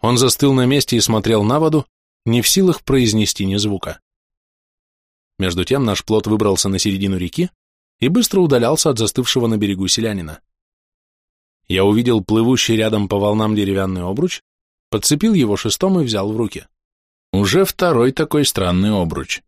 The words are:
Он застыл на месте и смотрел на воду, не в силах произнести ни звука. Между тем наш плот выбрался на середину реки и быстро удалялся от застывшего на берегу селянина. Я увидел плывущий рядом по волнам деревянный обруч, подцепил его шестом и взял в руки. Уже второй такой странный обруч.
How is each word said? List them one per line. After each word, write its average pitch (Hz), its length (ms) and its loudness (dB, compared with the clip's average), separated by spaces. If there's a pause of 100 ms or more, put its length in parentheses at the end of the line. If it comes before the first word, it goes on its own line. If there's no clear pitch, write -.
Он 120 160 0
застыл 135 360 2
на 127 140 2
месте 131 300 0
и 113 40 2
смотрел 110 420 0
на 117 160 2
воду, 156 260 0 (400)
не 117 180 0
в - 60 0
силах 190 360 2
произнести 110 600 0
ни 95 120 -2
звука. 104 440 -6 (1400)
Между 90 240 -2
тем 135 200 0
наш 101 200 -2
плот 110 240 0
выбрался 104 400 0
на 95 100 -2
середину 98 380 -2
реки 92 340 -4 (480)
и 190 80 -2
быстро 196 340 2
удалялся 143 500 2
от 123 80 -2
застывшего 117 500 -2
на 110 80 0
берегу 98 320 -2
селянина. 98 520 -4 (1300)
Я 92 180 0
увидел 110 380 2
плывущий 113 540 2
рядом 107 320 0
по 104 100 -2
волнам 107 380 0
деревянный 95 460 -2
обруч, 98 400 -4 (480)
подцепил 151 440 0
его 110 220 2
шестом 180 440 0
и 147 40 2
взял 107 280 -4
в 107 40 -6
руки. 110 300 -6 (680)
Уже 190 320 2
второй 135 480 0
такой 151 320 0
странный 92 460 0
обруч. 80 580 -4